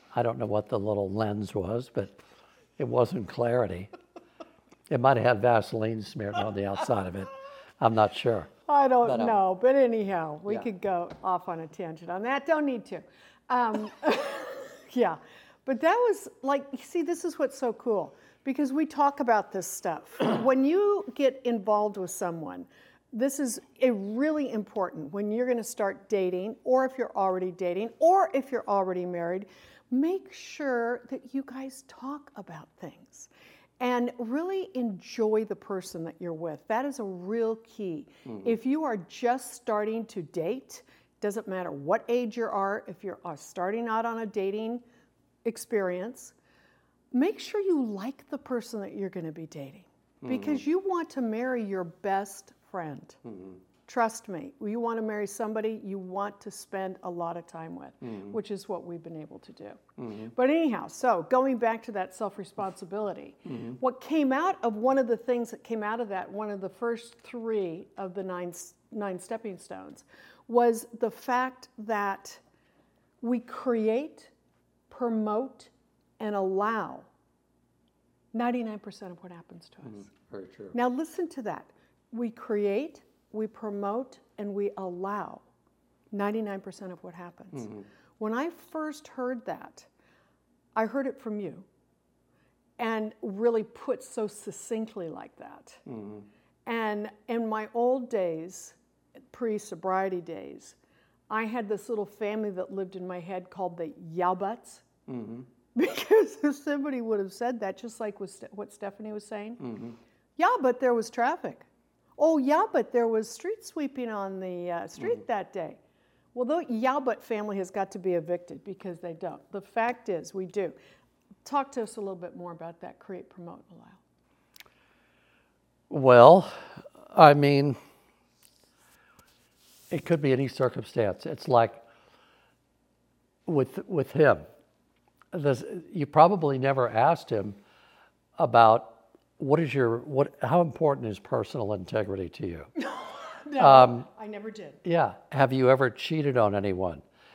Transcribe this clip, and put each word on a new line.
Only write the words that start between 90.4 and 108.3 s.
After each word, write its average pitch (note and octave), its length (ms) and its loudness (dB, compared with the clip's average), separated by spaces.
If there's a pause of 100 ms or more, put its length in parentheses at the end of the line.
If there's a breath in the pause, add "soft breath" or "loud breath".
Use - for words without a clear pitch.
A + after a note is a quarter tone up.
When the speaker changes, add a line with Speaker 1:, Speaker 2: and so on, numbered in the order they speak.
Speaker 3:
I A3 100 2
heard C4 200 -2
it - 140 -8
from G#3+ 200 -8
you, F3+ 220 -10 (1160)
and A3 340 -2 (100)
really A3 420 0
put B3 380 -6
so A3 240 -6
succinctly G#3 840 -8
like - 280 -14
that. - 380 -20 (140)
Speaker 1:
Mm-hmm. G#2+ 300 -12 (480 soft breath)
Speaker 3:
And G#3+ 440 -4 (180)
in A#3 200 -2
my G#3+ 260 -4
old B3 360 0
days, F3 640 -4 (580)
pre-sobriety F#3+ 880 -2
days, - 540 -14 (560)
I A3 140 -2
had A3 240 -4
this G#3 200 -4
little G#3+ 160 -2
family G#3 460 -4
that F#3 240 -6
lived F#3+ 220 -6
in F3+ 100 -10
my F3+ 140 -8
head F3+ 300 -10
called F3+ 280 -6
the D#3+ 140 -6 (220)
Yowbutts. G3 640 -2 (300)
Speaker 1:
Mm-hmm. A#2 360 -10
Speaker 3:
<laughs> - 40 -20 (280)
Because - 640 4
if C#4+ 140 0
somebody C#4+ 460 -4
would A3 180 -2
have F#3+ 120 -6
said A#3+ 280 -4
that, G3 180 -6
just A#3 220 -14
like G#3 180 -8
with F#3+ 120 -10